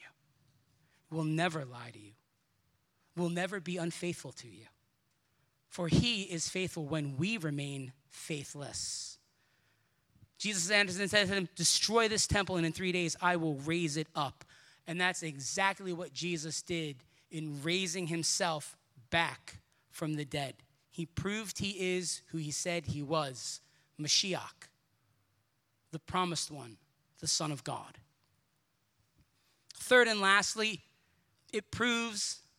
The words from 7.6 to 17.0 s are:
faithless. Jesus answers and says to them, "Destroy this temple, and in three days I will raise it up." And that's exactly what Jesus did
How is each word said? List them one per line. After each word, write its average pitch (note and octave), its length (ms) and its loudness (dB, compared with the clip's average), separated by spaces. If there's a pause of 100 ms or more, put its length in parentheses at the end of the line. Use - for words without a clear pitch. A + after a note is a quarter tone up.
faithless. - 1120 -8 (1160)
Jesus F#3+ 340 0
answers G3+ 280 4
and G3 120 0
says G3+ 180 6
to G3 60 0
them, F#3 200 0
"Destroy G#3+ 540 4
this G#3 180 2
temple, F#3+ 300 2
and E3 100 2
in D#3+ 60 0
three F#3 200 0
days F3 280 0
I F3+ 160 4
will D#3+ 180 0
raise D#3 420 0
it D#3 180 -2
up." C#3 300 -4 (420)
And E3+ 140 -4
that's F3+ 220 0
exactly F#3 680 -2
what E3 200 -8
Jesus D#3 480 -4
did D#3 440 -6 (260)